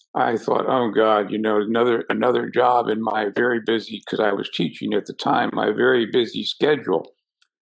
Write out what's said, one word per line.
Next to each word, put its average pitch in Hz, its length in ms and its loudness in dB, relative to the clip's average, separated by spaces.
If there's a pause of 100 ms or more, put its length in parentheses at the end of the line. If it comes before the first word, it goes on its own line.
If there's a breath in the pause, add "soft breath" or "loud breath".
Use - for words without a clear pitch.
(160)
I 123 200 2
thought, - 320 0
"Oh, 123 220 0
God, 107 420 2
you 107 60 -2
know, 107 220 0
another, 113 480 0
another 120 400 0
job 120 400 2
in 110 140 -2
my 107 320 -2
very 120 300 0
busy," 110 420 -2
'cause 101 140 -2
I 104 120 2
was - 160 -4
teaching 104 460 -4
at 101 120 -2
the - 60 -12
time, 120 400 0
"my 110 200 0
very 120 340 2
busy 107 380 -2
schedule." - 680 -2 (580)